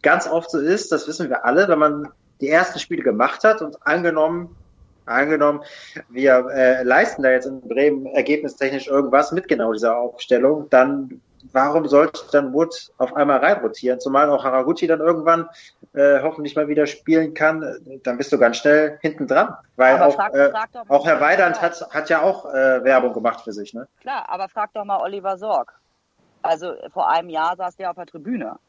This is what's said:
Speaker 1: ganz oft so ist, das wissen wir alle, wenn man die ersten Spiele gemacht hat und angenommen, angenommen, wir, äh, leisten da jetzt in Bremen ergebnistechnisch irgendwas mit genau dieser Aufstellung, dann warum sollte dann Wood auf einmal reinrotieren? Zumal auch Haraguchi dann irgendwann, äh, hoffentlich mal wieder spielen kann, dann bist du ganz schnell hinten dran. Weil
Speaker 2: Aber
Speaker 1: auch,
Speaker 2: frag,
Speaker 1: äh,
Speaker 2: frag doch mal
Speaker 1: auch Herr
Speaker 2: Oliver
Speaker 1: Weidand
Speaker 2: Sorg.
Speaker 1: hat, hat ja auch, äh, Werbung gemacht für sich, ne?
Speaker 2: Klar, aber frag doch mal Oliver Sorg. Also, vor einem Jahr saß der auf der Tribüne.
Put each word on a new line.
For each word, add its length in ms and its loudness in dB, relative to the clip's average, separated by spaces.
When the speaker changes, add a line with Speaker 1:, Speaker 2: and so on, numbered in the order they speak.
Speaker 1:
ganz 240 2
oft 240 -4
so 80 -2
ist, 320 -2
das 160 -2
wissen 220 -8
wir 160 -4
alle, 240 4
wenn 100 2
man 300 0
die 80 -4
ersten 300 2
Spiele 240 -8
gemacht 420 0
hat 180 4
und 240 -10
angenommen, 720 -2
angenommen, 580 0
wir, 420 4
äh, 320 2
leisten 400 2
da 80 4
jetzt 160 2
in 140 -10
Bremen 460 0
ergebnistechnisch 840 -4
irgendwas 440 2
mit 160 -6
genau 240 0
dieser 260 0
Aufstellung, 720 0
dann 500 2
warum 360 0
sollte 320 4
dann 220 2
Wood 420 -2
auf 180 -2
einmal 240 2
reinrotieren? 640 -2
Zumal 300 2
auch 120 0
Haraguchi 440 0
dann 140 0
irgendwann, 460 0
äh, 300 4
hoffentlich 340 -6
mal 120 -2
wieder 180 2
spielen 480 -2
kann, 680 -4
dann 140 -4
bist 160 -4
du 60 0
ganz 180 4
schnell 460 2
hinten 240 -6
dran. 280 0
Weil 200 6
Speaker 2:
Aber 100 4
Speaker 1:
auch, 80 4
Speaker 2:
frag, 200 -4
Speaker 1:
äh, 160 4
Speaker 2:
frag 220 -8
doch 160 -16
mal 60 2
Speaker 1:
auch 100 4
Herr 100 4
Speaker 2:
Oliver 120 0
Speaker 1:
Weidand 300 2
Speaker 2:
Sorg. 240 -4
Speaker 1:
hat, 140 -16
hat 160 -6
ja 120 2
auch, 240 -2
äh, 360 0
Werbung 300 2
gemacht 300 -4
für 100 -14
sich, 220 -14
ne? 140 -14
Speaker 2:
Klar, 280 -10
aber 200 -8
frag 240 -8
doch 120 -8
mal 180 -2
Oliver 340 -6
Sorg. 420 -4
Also, 300 -4
vor 160 -2
einem 180 -2
Jahr 280 -4
saß 200 -10
der 140 -8
auf 60 -12
der 100 -16
Tribüne. 500 -10